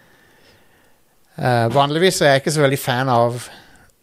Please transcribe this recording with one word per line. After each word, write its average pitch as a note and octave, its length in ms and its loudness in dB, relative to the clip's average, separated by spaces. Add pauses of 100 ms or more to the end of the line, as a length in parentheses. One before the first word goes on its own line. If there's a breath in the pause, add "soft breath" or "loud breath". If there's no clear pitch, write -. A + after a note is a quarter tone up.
(1400 soft breath)
Eh, A#2+ 340 0
vanligvis D3+ 520 0
er C#3+ 100 4
jeg C3+ 100 0
ikke D#3+ 120 -4
så D3+ 80 2
veldig C3+ 160 2
fan C3 320 -4
av A#2+ 360 0 (560 loud breath)